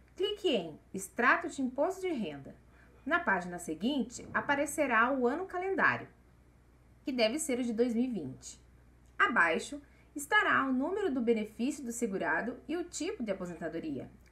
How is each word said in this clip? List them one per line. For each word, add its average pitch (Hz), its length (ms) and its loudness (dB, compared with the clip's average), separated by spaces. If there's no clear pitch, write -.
Clique 403 340 -2
em 170 300 0
Extrato 269 560 0
de 269 140 -4
Imposto 330 360 -2
de 370 100 -4
Renda. 156 460 -6
Na 330 160 0
página 180 380 0
seguinte, 208 680 -2
aparecerá 277 760 2
o 254 140 2
ano 311 200 0
calendário, 349 640 0
que 294 80 -4
deve 240 280 2
ser 247 200 -2
o 262 40 -2
de 240 100 -2
dois 240 200 2
mil 240 120 2
e - 20 0
vinte. 147 580 -8
Abaixo 220 640 4
estará 311 480 4
o 269 80 0
número 339 400 2
do 262 80 0
benefício 233 640 0
do 233 80 -6
segurado 190 760 -2
e 311 100 -2
o 349 60 -4
tipo 339 400 -6
de 208 80 -2
aposentadoria. 165 760 -6